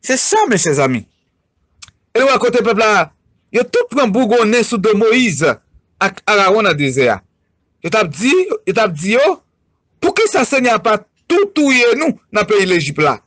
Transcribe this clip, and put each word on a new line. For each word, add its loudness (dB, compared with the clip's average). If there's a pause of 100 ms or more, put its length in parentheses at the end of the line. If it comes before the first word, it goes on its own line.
Se -2
sa, 0
mè 2
chè 0
zami. 0 (1120)
E 0
nou, 2
kote 0
pèp 0
la, 2 (460)
yo 0
tout -2
pran 0
bougonnè 2
sou -4
do 2
Moyiz 0 (560)
ak -4
Arawon 2
nan 0
dezè 0
a. -10 (600)
Yo -6
t 0
ap 0
di, -2 (320)
yo -2
t 0
ap -2
di -4
yo, 2 (760)
pou 0
ki 2
sa 0
Senyè 0
pa 0
tout -4
touye 2
nou -4 (160)
nan -2
peyi 2
Lejip -2
la? 0